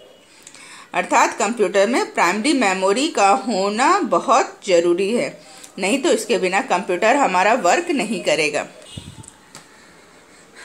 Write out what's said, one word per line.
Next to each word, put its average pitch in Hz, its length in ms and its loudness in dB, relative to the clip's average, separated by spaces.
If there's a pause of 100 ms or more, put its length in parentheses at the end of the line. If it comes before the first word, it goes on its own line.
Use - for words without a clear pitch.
(960)
अर्थात 254 440 0
कंप्यूटर 202 500 0
में 381 260 -2
प्राइमरी 214 380 0
मेमोरी 202 560 0
का 208 200 2
होना 208 600 0 (220)
बहुत 233 560 0
ज़रूरी 175 440 2
है, 196 180 -2 (500)
नहीं 196 240 0
तो 330 100 2
इसके 214 260 0
बिना 185 220 0
कंप्यूटर 202 560 0
हमारा 190 380 2
वर्क 247 360 2
नहीं 226 340 -4
करेगा। 147 400 0 (2000)